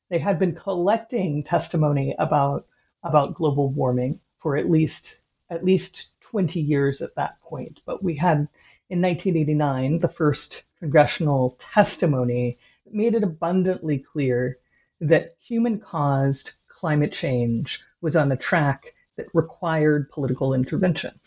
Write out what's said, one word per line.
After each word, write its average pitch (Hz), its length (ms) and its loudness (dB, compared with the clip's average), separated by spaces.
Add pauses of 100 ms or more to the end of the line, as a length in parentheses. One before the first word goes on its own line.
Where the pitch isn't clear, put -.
(100)
they 175 80 0
had 165 200 0
been 180 160 0
collecting 175 880 -2
testimony 147 760 0
about, 143 480 0 (360)
about 147 320 2
global 139 360 0
warming 131 500 -2 (180)
for 143 180 -2
at - 120 -2
least, 160 520 0 (280)
at 170 160 -6
least - 560 -2
twenty 180 400 -2
years 143 400 0
at - 160 -10
that 143 240 -6
point. - 460 -14
But - 160 -6
we 175 120 -2
had, 151 340 2 (420)
in 180 100 -2
nineteen 180 360 0
eighty-nine, 147 640 0
the - 100 0
first - 580 -2 (120)
congressional 143 800 2
testimony 123 1000 0 (260)
that - 100 -16
made 214 200 2
it 220 100 2
abundantly 175 760 0
clear 131 600 -2 (420)
that - 300 2 (100)
human-caused 151 1120 -2 (160)
climate 147 440 0
change 120 680 -2 (180)
was 165 160 0
on 143 140 2
a 131 60 0
track 143 580 -2 (220)
that - 180 -10
required 160 760 0
political 135 440 -2
intervention. 156 720 -2